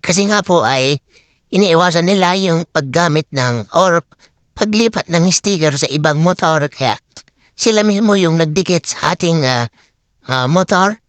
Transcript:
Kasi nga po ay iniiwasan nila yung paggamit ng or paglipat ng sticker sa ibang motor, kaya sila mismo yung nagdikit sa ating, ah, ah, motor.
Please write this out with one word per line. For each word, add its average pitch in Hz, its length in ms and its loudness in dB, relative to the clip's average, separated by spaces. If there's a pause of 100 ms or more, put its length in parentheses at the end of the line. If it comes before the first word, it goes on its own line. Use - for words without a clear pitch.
Kasi 196 240 0
nga 208 160 0
po 165 240 2
ay 135 320 0 (560)
iniiwasan 175 560 2
nila 185 240 2
yung 170 320 -2
paggamit 151 640 -2
ng 123 400 -4
or 175 320 2 (480)
paglipat 214 560 -2
ng 170 240 2
sticker 156 480 -2
sa 160 80 -2
ibang 151 320 -2
motor, 160 480 0
kaya 120 320 -4 (560)
sila 214 320 0
mismo 202 320 2
yung 165 160 2
nagdikit 165 480 0
sa 156 320 -4
ating, 160 320 0
ah, 120 240 -2 (560)
ah, 127 240 -2
motor. 185 580 0